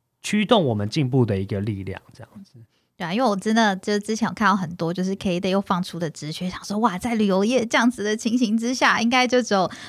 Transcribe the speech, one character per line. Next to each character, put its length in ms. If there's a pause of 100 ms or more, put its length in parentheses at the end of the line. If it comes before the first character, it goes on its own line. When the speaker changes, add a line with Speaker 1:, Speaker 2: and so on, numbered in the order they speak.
(220)
Speaker 1:
驱 240
动 180
我 100
们 140
进 220
步 160
的 100
一 100
个 160
力 220
量， 160 (140)
这 100
样 60 (140)
子。 160 (380)
Speaker 2:
对 80
啊， 80
因 80
为 60
我 80
真 180
的 220
就 240
之 160
前 100
有 80
看 140
到 80
很 220
多 160
就 100
是 120
K 220
K 120
day 20
又 80
放 240
出 160
的 100
职 220
缺， 180
想 140
说 140
哇， 200
在 180
旅 100
游 180
业 220
这 120
样 140
子 140
的 100
情 220
形 200
之 160
下， 280
应 80
该 180
就 140
只 120
有 160 (200)